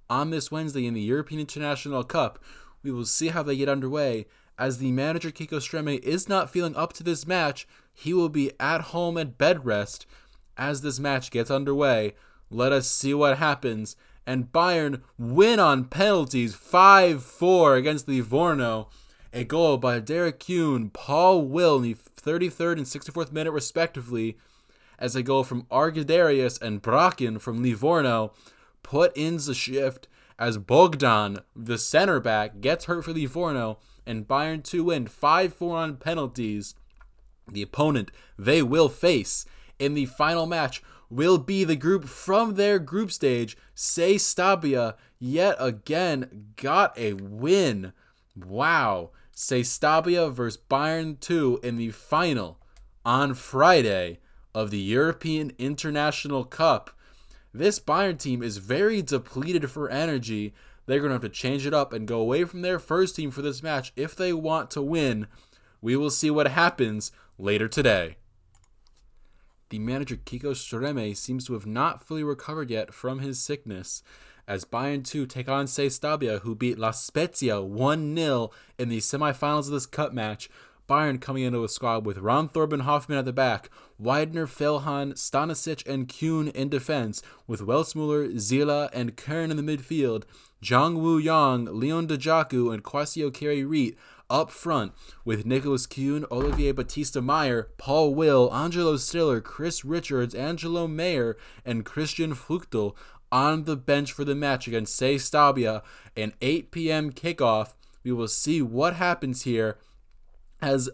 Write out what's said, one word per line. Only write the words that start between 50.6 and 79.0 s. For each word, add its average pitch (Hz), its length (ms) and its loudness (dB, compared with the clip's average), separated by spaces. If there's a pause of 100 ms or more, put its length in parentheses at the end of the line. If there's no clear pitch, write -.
Bayern 156 500 -2
two 147 440 0
in 117 140 -4
the 113 140 -6
final 139 680 -2 (460)
on 135 300 2
Friday 113 840 4 (360)
of 110 160 -2
the 104 80 -2
European 151 760 -2
International 147 880 -4
Cup. 147 480 0 (640)
This 185 240 0
Bayern 175 400 0
team 123 220 -4
is 110 160 -6
very 175 460 0
depleted 143 640 -4
for 147 200 -8
energy. 117 640 -4 (300)
They're 135 140 0
gonna 143 140 0
have 117 80 -2
to 104 80 -8
change 135 380 -4
it 143 60 -2
up 143 200 0
and 110 140 -6
go 117 120 -2
away 127 260 0
from 175 160 -12
their 180 180 -2
first 180 360 0
team 151 140 -6
for 139 140 -8
this 135 180 -6
match 147 340 -4
if 151 200 -6
they 180 180 -2
want 160 380 -2
to 147 100 -4
win. 139 460 0 (520)
We 117 160 0
will 147 140 0
see 151 220 0
what 147 160 4
happens 131 640 2 (260)
later 104 300 0
today. 95 500 2 (1500)
The 107 100 -10
manager 127 360 -6
Kiko 127 360 -8
Streme 120 640 -6
seems 127 280 -6
to 127 80 -6
have 104 120 -8
not 123 380 -4
fully 156 200 -8
recovered 147 460 -6
yet 110 240 -6
from 131 260 -8
his 135 220 -8
sickness, 110 640 -10 (440)
as 101 180 -6
Bayern 139 380 -4
two 143 220 -6
take 127 240 -10
on 139 180 -2
Say 143 200 0
Stabia, 127 540 -2
who 113 120 -6
beat 117 240 -2
La 113 140 -2
Spezia 123 720 -2
one 143 520 0
nil 139 400 0 (240)
in 123 120 -4
the 113 100 -2
semifinals 147 640 0